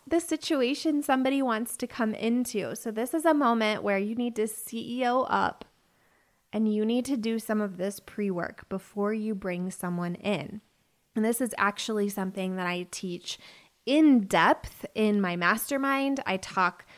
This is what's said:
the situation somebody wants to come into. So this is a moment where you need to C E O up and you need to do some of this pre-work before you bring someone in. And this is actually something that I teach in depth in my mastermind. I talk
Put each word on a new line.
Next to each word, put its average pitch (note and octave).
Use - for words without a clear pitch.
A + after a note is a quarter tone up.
the E4+
situation D4
somebody C4
wants A#3
to B3+
come A3+
into. A3+
So -
this A3
is D#4+
a E4
moment A#3
where G3+
you G#3
need A#3+
to A3
C A3+
E B3
O B3
up -
and G#3+
you G#3+
need A#3+
to C4+
do A3+
some G#3+
of G3
this G3
pre-work -
before G3+
you A3
bring F#3
someone F3
in. G3
And G#3+
this A#3
is A#3+
actually G3+
something F#3+
that F#3
I F3+
teach -
in C4+
depth F#3+
in G#3
my F3
mastermind. C4+
I F#3+
talk F#3